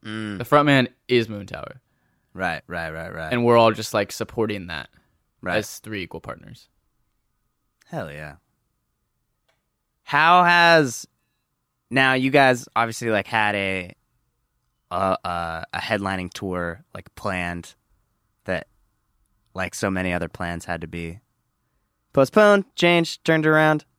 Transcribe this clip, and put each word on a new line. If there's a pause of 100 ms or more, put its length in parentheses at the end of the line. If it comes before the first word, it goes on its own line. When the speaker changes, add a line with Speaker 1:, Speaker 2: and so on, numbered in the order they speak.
Speaker 1:
Mm.
Speaker 2:
The
front
man (180)
is
Moontower. (520)
Speaker 1:
Right,
right,
right,
right.
Speaker 2:
And
we're
all
just,
like,
supporting
that (540)
Speaker 1:
Right.
Speaker 2:
as
three
equal
partners. (1160)
Speaker 1:
Hell
yeah. (1700)
How
has, (840)
now
you
guys
obviously,
like,
had
a, (1000)
a,
a,
a
headlining
tour, (100)
like,
planned (680)
that, (840)
like,
so
many
other
plans
had
to
be (920)
postponed, (120)
changed,
turned
around. (140)